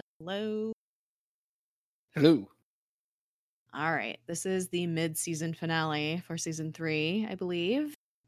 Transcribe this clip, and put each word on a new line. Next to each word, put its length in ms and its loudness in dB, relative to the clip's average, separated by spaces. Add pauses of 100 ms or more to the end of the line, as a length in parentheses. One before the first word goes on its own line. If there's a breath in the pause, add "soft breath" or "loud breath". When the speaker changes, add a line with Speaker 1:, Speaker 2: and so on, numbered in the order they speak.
(200)
Speaker 1:
Hello. 520 -4 (1400)
Speaker 2:
Hello. 340 6 (1300)
Speaker 1:
All 160 0
right. 340 -2
This 220 -4
is 220 0
the 180 0
mid-season 680 0
finale 720 0
for 100 -6
season 380 -4
three, 560 0
I 60 -6
believe, 580 0 (340)